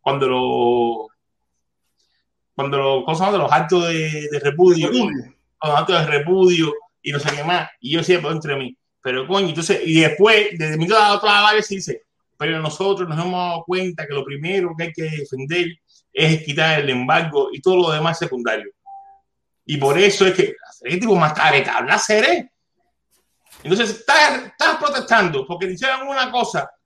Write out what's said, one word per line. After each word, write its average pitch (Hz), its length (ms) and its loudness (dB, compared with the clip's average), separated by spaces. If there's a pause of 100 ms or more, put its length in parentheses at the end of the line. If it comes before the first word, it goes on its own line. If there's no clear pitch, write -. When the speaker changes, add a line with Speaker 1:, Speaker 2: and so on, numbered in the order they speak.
Speaker 1:
cuando 135 280 0
lo, 120 800 0 (1500)
cuando 139 240 -4
lo, 135 260 0
¿cómo 160 120 -2
se 175 80 0
llama? 202 140 2
Los 139 140 0
actos 170 360 2
de, 156 420 -4
de 147 100 -4
repudio, 160 480 4
Speaker 2:
Repudio. 202 460 -2 (280)
Speaker 1:
los 151 160 0
actos 170 220 0
de 156 60 0 (120)
repudio, 170 560 2 (280)
y 143 100 -8
no 143 60 -4
sé 139 160 -4
qué 143 100 -8
más, 170 240 -2 (120)
y 135 120 -10
yo 165 100 0
siempre 170 280 2
entre 156 260 -4
mí, 127 200 -8 (260)
pero 131 240 -4
coño, 190 220 0
entonces, 165 360 -2
y 160 160 2
después, 202 480 4 (100)
desde 156 180 -4
mi 160 100 -2
lado, 208 300 4
otra 208 380 4
vez, 214 120 0
se 196 100 -8
dice, 156 260 -10 (340)
"Pero 160 240 -4
nosotros 180 480 -2
nos 156 100 -4
hemos 180 140 -2
dado 175 320 -4
cuenta 180 420 -4
que 143 60 -12
lo 139 120 -4
primero 165 520 -4
que 165 80 -6
hay 165 80 -8
que 160 120 -12
defender 156 600 -4 (460)
es 156 300 2
quitar 156 380 0
el 143 100 -2
embargo 143 640 0
y 151 80 -12
todo 185 160 2
lo 175 160 4
demás 160 260 -2
secundario". 113 520 -4 (920)
Y 147 140 -6
por 139 200 2
eso 196 280 4
es 180 80 4
que, 202 200 0 (300)
¿qué 175 140 -4
tipo 208 180 2
más 156 160 2
careta? 143 460 2
Habla 143 200 2
seré. 220 520 2 (1120)
Entonces, 208 280 0
estás, 285 560 2
estás 311 300 -2
protestando 226 720 0
porque 180 200 -6
te 185 80 -4
hicieron 262 340 -4
una 269 220 -2
cosa 233 380 -2 (180)